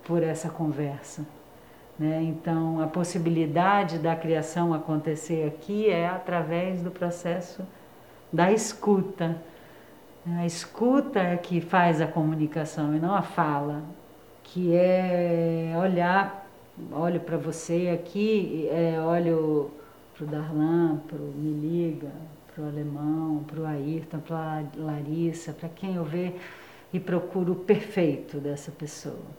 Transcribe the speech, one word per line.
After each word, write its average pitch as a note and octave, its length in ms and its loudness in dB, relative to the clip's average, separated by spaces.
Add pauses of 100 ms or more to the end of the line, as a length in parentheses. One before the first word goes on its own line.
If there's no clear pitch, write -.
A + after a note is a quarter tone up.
por E3+ 180 2
essa D#3+ 260 -2
conversa, D3 760 -4 (720)
né? D#3 240 0
Então, E3 600 0
a D#3 40 0
possibilidade E3+ 1120 2
da E3 180 0
criação D#3+ 580 0
acontecer D#3 720 -2
aqui G#3 420 0
é E3+ 200 2
através F3+ 720 -2
do F3 80 -4
processo F3 720 -4 (680)
da F3 200 6
escuta. F#3+ 880 2 (840)
A E3+ 180 -2
escuta A#3+ 760 0
é F3 160 2
que E3+ 240 -2
faz E3+ 400 6
a D#3+ 60 2
comunicação D3+ 880 0
e D#3 40 2
não F3+ 160 2
a F3+ 80 2
fala, D3 600 0 (600)
que F3 320 0
é F3 1040 4
olhar, F#3 640 2 (440)
olho E3+ 300 0
pra E3 160 -4
você E3+ 580 -2
aqui, F#3+ 800 0
é, E3 280 2
olho D#3+ 680 2 (440)
pro D3+ 120 -10
Darlan, D#3 680 2 (100)
pro D3+ 120 -10
Me D3 340 -4
Liga, D3+ 580 -2 (440)
pro D3+ 120 -8
Alemão, D3 800 -2
pro D#3+ 200 -6
Ayrton, D#3 540 -4
pra D#3 420 -4 (140)
Larissa, D#3 760 -4
pra E3 160 -10
quem F#3+ 280 -6
eu E3 80 -2
ver F3 360 -4 (520)
e F#3 80 -2
procuro F3+ 520 0
o E3+ 40 2
perfeito D#3+ 840 2
dessa C#3+ 320 -6
pessoa. - 560 -12 (120)